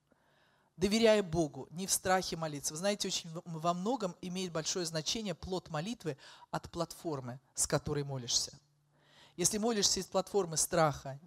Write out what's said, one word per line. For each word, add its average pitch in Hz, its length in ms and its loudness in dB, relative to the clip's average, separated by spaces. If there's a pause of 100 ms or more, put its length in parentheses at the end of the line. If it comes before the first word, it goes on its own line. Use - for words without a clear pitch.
(760)
Доверяя 214 460 6
Богу, 156 480 0
не 180 160 -8
в 185 60 -2
страхе 185 440 2
молиться. 156 380 -4
Вы 156 60 -8
знаете, 202 280 0
очень 180 220 -4
в-, 160 160 -10
во 170 300 0
многом 202 460 -2
имеет 185 300 -6
большое 165 360 -2
значение 165 480 -4
плод 185 340 -6
молитвы 165 480 -4 (320)
от - 220 -6
платформы, 139 680 -6 (140)
с - 140 0
которой 147 360 0
молишься. 131 500 -2 (840)
Если 175 220 2
молишься 208 400 2
из 180 80 -6
платформы 180 500 0
страха, 147 680 2